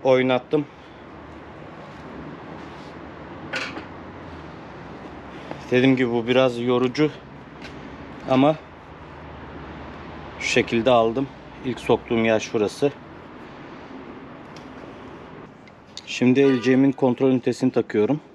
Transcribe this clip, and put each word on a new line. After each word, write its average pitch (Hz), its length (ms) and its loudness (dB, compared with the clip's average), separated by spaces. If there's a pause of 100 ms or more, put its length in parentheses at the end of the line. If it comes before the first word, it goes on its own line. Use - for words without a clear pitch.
oynattım. 131 600 4 (4000)
Dediğim 127 260 8
gibi 123 160 2
bu 117 140 0
biraz 123 340 4
yorucu 127 500 2 (1200)
ama 143 260 6 (1800)
şu - 80 -6
şekilde 117 440 2
aldım. 117 380 4 (360)
İlk 123 160 -4
soktuğum 113 440 2
yer 110 160 4
şurası. 117 520 0 (3250)
Şimdi 127 520 6
L 110 40 -2
C'min 131 300 6
kontrol 131 380 4
ünitesini 127 400 2
takıyorum. 113 500 2 (140)